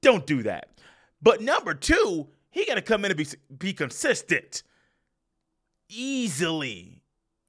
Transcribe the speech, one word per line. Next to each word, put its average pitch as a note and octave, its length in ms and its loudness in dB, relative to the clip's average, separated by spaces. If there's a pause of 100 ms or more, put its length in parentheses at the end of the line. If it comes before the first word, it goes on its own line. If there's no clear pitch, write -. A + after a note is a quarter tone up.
Don't A3 240 6
do C3 180 0
that. F#2+ 360 -8 (420)
But G#3+ 200 6
number B3 320 0
two, D#4+ 540 0 (220)
he G#4 160 -2
gotta A3+ 160 -2
come G#3 240 0
in G3 60 0
and D#3+ 60 -2
be, D3+ 100 -2 (300)
be F#3+ 160 -4
consistent. - 920 -4 (1300)
Easily. E3 1120 -4 (480)